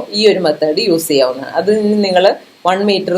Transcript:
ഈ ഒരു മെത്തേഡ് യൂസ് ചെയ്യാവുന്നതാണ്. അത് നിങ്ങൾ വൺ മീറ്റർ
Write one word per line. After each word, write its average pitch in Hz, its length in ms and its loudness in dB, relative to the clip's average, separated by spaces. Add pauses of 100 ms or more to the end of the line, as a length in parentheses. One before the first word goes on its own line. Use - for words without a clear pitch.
(180)
ഈ 208 40 -2 (100)
ഒരു 180 140 0
മെത്തേഡ് 156 420 0
യൂസ് 165 240 0
ചെയ്യാവുന്നതാണ്. 135 480 0
അത് 185 100 -2 (360)
നിങ്ങൾ 180 200 2 (420)
വൺ 185 120 0 (100)
മീറ്റർ 185 280 -2